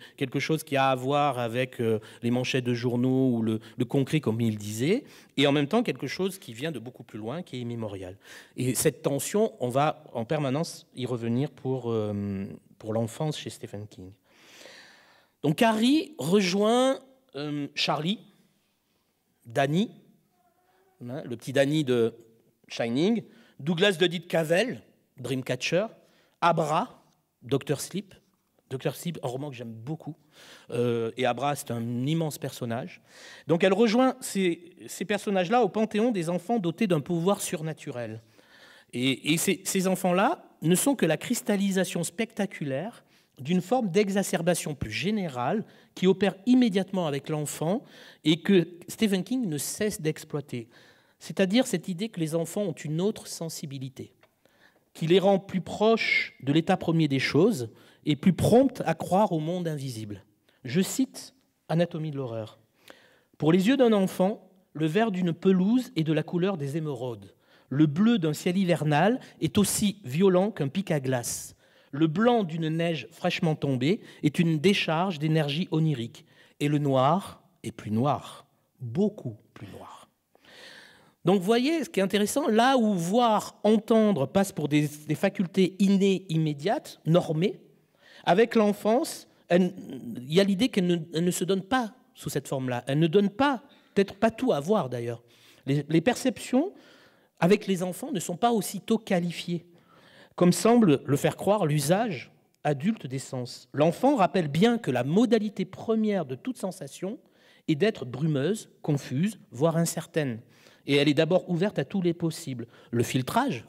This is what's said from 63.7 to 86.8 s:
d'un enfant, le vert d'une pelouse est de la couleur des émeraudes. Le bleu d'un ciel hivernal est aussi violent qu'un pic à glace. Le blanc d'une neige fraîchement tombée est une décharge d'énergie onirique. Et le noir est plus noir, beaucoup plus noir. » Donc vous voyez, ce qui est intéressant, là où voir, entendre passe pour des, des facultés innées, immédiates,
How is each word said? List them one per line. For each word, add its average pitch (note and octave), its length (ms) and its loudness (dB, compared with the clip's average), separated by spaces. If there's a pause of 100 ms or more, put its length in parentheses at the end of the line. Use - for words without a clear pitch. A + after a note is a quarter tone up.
d'un A#3+ 160 6
enfant, F#3+ 580 0 (240)
le D#3+ 120 -2
vert G#3+ 240 2
d'une F3+ 220 0
pelouse F#3+ 640 2
est D#3+ 80 2
de D#3 80 0
la D#3 100 0
couleur F3+ 340 -2
des C#3+ 200 -6
émeraudes. B2 580 -8 (340)
Le D3+ 180 4
bleu G#3+ 320 4
d'un D#3 160 0
ciel F3+ 240 -2
hivernal E3+ 600 2 (220)
est D#3+ 180 0
aussi G3+ 460 2
violent F#3 460 2
qu'un C#3 180 -4
pic F#3+ 220 -4
à D3+ 100 0
glace. B2+ 560 -6 (360)
Le D3+ 160 2
blanc A3+ 340 2
d'une D#3+ 260 -4
neige E3 440 -2
fraîchement F3 420 -2
tombée C#3 460 0 (220)
est - 160 0
une E3 200 4
décharge F3 600 0
d'énergie D#3 520 0
onirique. D3 540 -2 (340)
Et C#3+ 80 -2
le D3+ 120 2
noir C#3+ 640 0 (180)
est A2+ 80 -10
plus - 220 -10
noir, A#2 540 -2 (340)
beaucoup C3 560 -4 (180)
plus G2+ 140 -16
noir. » - 400 -20 (1160)
Donc F#3 140 4
vous F3 80 -6
voyez, B3+ 380 2
ce - 60 -10
qui F#3+ 100 -2
est - 20 4
intéressant, G#3+ 460 0
là A#3+ 280 4
où G#3+ 180 2
voir, G#3 680 0
entendre G#3 640 4
passe G3 240 0
pour D3 160 -4
des, D3+ 220 2 (180)
des D#3 80 -2
facultés F#3+ 640 0
innées, G3 520 4
immédiates, D#3+ 760 -2